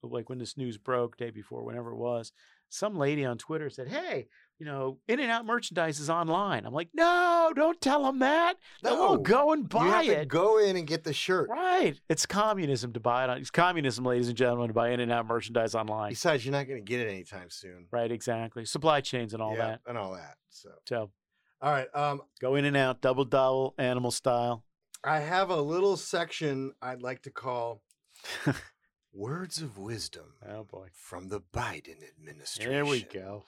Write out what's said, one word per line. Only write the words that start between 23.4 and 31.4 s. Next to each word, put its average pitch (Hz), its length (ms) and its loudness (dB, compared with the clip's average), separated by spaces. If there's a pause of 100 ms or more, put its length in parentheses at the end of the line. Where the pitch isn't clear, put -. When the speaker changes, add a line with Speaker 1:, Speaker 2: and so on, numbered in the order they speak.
Speaker 1:
animal 127 340 0
style. 120 520 0 (420)
Speaker 2:
I 151 140 0
have 180 300 0
a 170 120 2
little 180 360 2
section 151 840 -4
I'd 127 200 -10
like 127 220 -8
to 139 60 -14
call 120 540 -6 (640)
Speaker 1:
<laughs> - 680 -6
Speaker 2:
Words 156 480 -8
of 120 160 -10
Wisdom 101 560 -10 (140)
Speaker 1:
Oh, 107 160 -12
boy. 95 300 -18
Speaker 2:
from 90 340 -16
the 101 140 -6